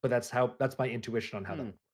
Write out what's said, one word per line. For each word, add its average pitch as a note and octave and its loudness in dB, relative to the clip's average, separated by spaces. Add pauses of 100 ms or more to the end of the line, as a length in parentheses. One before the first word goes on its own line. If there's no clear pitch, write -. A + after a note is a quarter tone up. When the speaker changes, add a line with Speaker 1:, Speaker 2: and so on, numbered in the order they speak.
Speaker 1:
but B2+ 2
that's A#2+ 2
how, B2+ 2
that's C3 2
my B2+ 2
intuition A#2 -2
on G2 -4
how F#2 -6
that C#3+ -4
Speaker 2:
Hmm. B2+ -4
Speaker 1:
would F#2+ -8
work. - -20 (140)